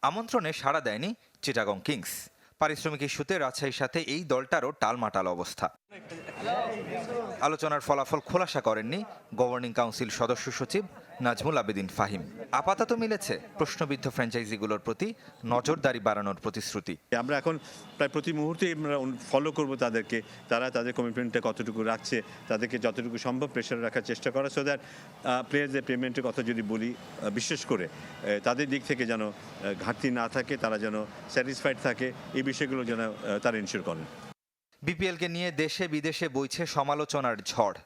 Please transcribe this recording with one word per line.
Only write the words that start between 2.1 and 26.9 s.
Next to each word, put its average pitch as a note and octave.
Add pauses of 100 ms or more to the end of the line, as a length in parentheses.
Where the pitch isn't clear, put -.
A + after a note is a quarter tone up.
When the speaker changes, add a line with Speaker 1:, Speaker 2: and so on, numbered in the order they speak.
Speaker 1:
পারিশ্রমিক D3+
ইস্যুতে D3
রাজশাহীর C3+
সাথে C#3
এই D#3
দলটারও C3+
টালমাটাল A2
অবস্থা। F2 (1700)
আলোচনার D3
ফলাফল C#3+
খোলাসা F3
করেননি A#2 (300)
গভর্নিং B2
কাউন্সিল A#2
সদস্য B2
সচিব F#3+ (360)
নাজমুল B2+
আবেদিন G2+
ফাহিম। G2+ (300)
আপাতত F#3+
মিলেছে A3 (180)
প্রশ্নবিদ্ধ C#3+
ফ্র্যাঞ্চাইজিগুলোর A2
প্রতি F#3 (300)
নজরদারি B2
বাড়ানোর G2+
প্রতিশ্রুতি। F#2+ (200)
Speaker 2:
আমরা C3
এখন D#3+ (380)
প্রায় C#3+
প্রতি D3+
মুহূর্তে D#3+
আমরা D3+
উন-, C3 (140)
ফলো D3
করব C#3
তাদেরকে, A#2 (260)
তারা A#2+
তাদের A#2+
কমিটমেন্টটা A#2+
কতটুকু A2+
রাখছে, A2+ (260)
তাদেরকে A#2
যতটুকু A#2
সম্ভব B2+
প্রেশারে A#2+
রাখার A#2
চেষ্টা -
করা, C3+
so C#3+
that, C#3
আহ, -
প্লেয়ারদের C#3
পেমেন্টের B2+
কথা B2+
যদি A2+
বলি, A2 (280)